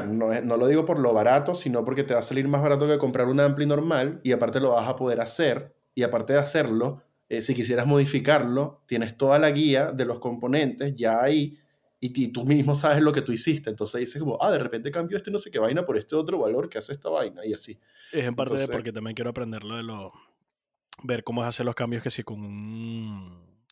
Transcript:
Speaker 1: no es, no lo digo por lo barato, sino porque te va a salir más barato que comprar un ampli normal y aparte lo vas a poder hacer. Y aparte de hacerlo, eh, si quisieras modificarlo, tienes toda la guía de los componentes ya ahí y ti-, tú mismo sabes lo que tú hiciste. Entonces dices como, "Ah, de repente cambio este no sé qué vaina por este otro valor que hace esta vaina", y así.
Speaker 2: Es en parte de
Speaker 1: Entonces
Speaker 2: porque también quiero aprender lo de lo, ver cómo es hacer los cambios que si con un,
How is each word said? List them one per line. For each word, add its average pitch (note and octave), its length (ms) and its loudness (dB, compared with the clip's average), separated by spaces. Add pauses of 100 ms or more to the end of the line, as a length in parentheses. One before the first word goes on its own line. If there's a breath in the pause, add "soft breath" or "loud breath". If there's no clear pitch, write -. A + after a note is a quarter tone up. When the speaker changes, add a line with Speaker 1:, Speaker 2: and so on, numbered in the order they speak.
Speaker 1:
no A2 260 0
es, B2 120 -2
no A#2+ 120 0
lo B2 120 4
digo D3+ 160 4
por C#3 160 0
lo A#2+ 120 4
barato, C3 440 4
sino A#2+ 280 -2
porque C3 200 -2
te B2+ 100 -2
va A#2 60 4
a - 20 -4
salir C3+ 240 -2
más C#3+ 160 2
barato C#3+ 240 2
que D3 120 4
comprar B2+ 280 0
un C3 140 2
ampli C#3+ 260 4
normal D3 560 0
y B2+ 80 0
aparte A#2+ 300 2
lo C3+ 100 2
vas A#2 180 2
a B2+ 60 -2
poder B2 260 0
hacer. A#2+ 540 0 (220)
Y B2 80 2
aparte A#2 300 0
de C#3+ 40 8
hacerlo, C#3+ 640 0 (260)
eh, A2+ 140 -4
si C3+ 140 -2
quisieras A#2+ 320 0
modificarlo, C#3+ 960 2
tienes A2+ 300 -4
toda C#3 240 6
la D#3 100 6
guía D3 400 2
de C3 140 -2
los A#2+ 160 -4
componentes C3 760 -2
ya A2+ 260 2
ahí C#3+ 380 0 (400 loud breath)
y B2 120 -6
ti-, B2+ 180 -2
tú A#2+ 160 -6
mismo C#3+ 320 4
sabes D3 260 4
lo D3+ 100 6
que C#3+ 100 2
tú C3+ 100 -6
hiciste. C#3+ 380 -2
Entonces G#2+ 300 -6
dices B2+ 220 -6
como, C3 180 -2
"Ah, G3 120 2
de D#3 60 2
repente A#2+ 340 -6
cambio E3+ 240 -4
este G3 140 -6
no G3 80 -4
sé - 120 -8
qué C3 100 -4
vaina C3+ 240 2
por C#3 140 -2
este - 180 -6
otro D#3+ 220 0
valor A#2 300 0
que - 100 -8
hace A#2+ 140 -10
esta C#3+ 180 -8
vaina", G#2+ 340 -4
y G#2+ 80 -4
así. G#2+ 260 -10 (340 soft breath)
Speaker 2:
Es D3 120 -2
en A#2+ 120 -2
parte C3+ 180 -2
de C3+ 60 0
Speaker 1:
Entonces C3 140 -2
Speaker 2:
porque A2+ 180 -6
también A2 240 -8
quiero A#2+ 140 -4
aprender A2+ 340 -8
lo A2 120 -10
de A#2 60 -8
lo, G#2 300 -12 (880 soft breath)
ver B2 220 -4
cómo A#2 180 -4
es A#2+ 60 -2
hacer A#2+ 180 -4
los A#2+ 80 -2
cambios A#2 280 -4
que - 80 -4
si - 120 -8
con G#2+ 220 -12
un, G#2 1000 -12 (280)